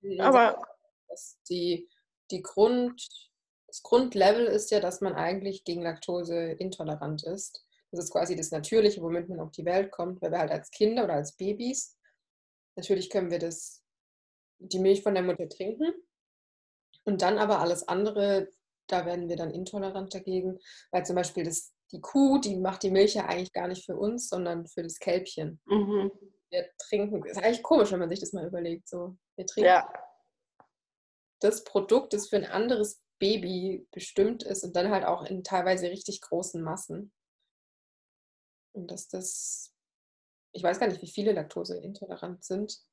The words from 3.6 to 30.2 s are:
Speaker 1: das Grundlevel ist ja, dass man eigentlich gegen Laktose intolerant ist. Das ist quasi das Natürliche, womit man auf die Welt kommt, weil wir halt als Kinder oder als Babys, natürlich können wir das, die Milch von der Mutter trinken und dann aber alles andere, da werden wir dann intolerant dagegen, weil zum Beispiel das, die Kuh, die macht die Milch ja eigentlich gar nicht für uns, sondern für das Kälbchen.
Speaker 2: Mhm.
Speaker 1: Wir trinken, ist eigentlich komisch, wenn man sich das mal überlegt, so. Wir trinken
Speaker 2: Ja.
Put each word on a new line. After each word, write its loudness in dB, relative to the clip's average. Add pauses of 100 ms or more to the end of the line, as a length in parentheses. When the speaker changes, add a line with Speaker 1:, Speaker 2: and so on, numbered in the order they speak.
Speaker 1:
das -16
Grundlevel 4
ist 0
ja, 4
dass -2
man -2
eigentlich -4
gegen -4
Laktose -4 (180)
intolerant -6
ist. -8 (280)
Das -6
ist -6
quasi 0
das -6
Natürliche, 2
womit -4
man -6
auf -8
die -12
Welt 2
kommt, -6
weil -2
wir 0
halt 2
als -6
Kinder 2
oder 0
als -2
Babys, -4 (800)
natürlich 0
können 0
wir 0
das, -8 (760)
die -6
Milch 6
von 2
der 2
Mutter -2
trinken -2 (1120)
und 0
dann 4
aber 4
alles 0
andere, 0 (380)
da 0
werden -4
wir -2
dann -6
intolerant -6
dagegen, -4 (320)
weil 0
zum -2
Beispiel -2
das, -6 (180)
die -14
Kuh, 4
die -2
macht -2
die 2
Milch 6
ja -2
eigentlich -4
gar -4
nicht -8
für -8
uns, -2
sondern -4
für -8
das -10
Kälbchen. -4
Speaker 2:
Mhm. 2 (380)
Speaker 1:
Wir -4
trinken, -2
ist -8
eigentlich 2
komisch, 6
wenn 0
man -2
sich -4
das -8
mal -6
überlegt, -6
so. -10 (220)
Wir -4
trinken 6
Speaker 2:
Ja. 8 (1500)